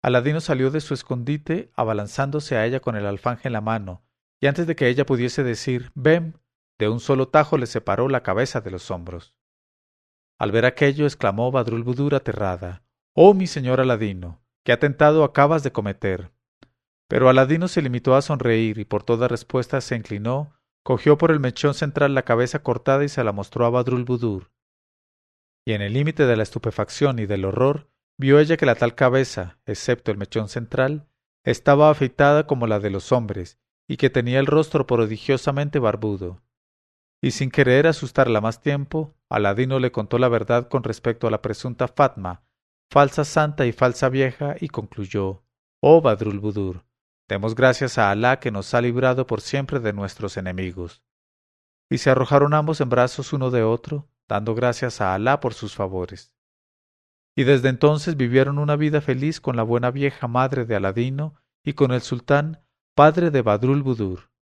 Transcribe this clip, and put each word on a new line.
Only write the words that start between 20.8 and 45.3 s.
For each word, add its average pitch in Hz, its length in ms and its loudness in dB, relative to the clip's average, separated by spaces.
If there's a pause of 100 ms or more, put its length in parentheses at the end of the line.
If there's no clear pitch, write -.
cogió 143 340 4
por 165 140 4
el 156 80 2
mechón 139 340 -2
central 143 400 -2
la 135 100 0
cabeza 123 400 -2
cortada 135 420 0
y - 20 -6
se 135 160 -4
la 110 80 0
mostró 101 340 -4
a 117 40 2
Badrulbudur. 120 840 -2 (1120)
Y 110 60 -4
en 104 100 -2
el 101 120 -6
límite 147 320 0
de 120 100 4
la 110 80 0
estupefacción 117 760 -4
y 107 60 -4
del 98 200 -4
horror, 127 440 -2 (300)
vio 139 200 6
ella 156 180 2
que - 80 0
la 123 100 4
tal 120 180 -2
cabeza, 127 720 0
excepto 120 460 -4
el 101 60 -4
mechón 101 320 -6
central, 131 580 -4 (380)
estaba 143 440 6
afeitada 147 560 2
como 127 220 -2
la 107 120 0
de 101 100 -2
los 98 240 -2
hombres, 98 440 -4 (300)
y 131 80 -6
que 135 140 2
tenía 123 320 0
el 139 60 0
rostro 151 380 2
prodigiosamente 131 920 -2
barbudo. 101 600 -2 (840)
Y 131 80 2
sin 131 200 -4
querer 135 360 6
asustarla 127 540 2
más 113 200 -4
tiempo, 147 540 -4 (140)
Aladino 107 500 0
le 127 140 -2
contó 110 260 -2
la 127 80 4
verdad 117 400 0
con 127 160 -2
respecto 110 440 -4
a 110 40 2
la 107 100 -2
presunta 120 460 -6
Fatma, 98 560 -2 (460)
falsa 143 360 4
santa 151 400 0
y 117 80 -2
falsa 127 340 0
vieja, 135 540 -2
y 160 80 -8
concluyó: 98 760 -8 (380)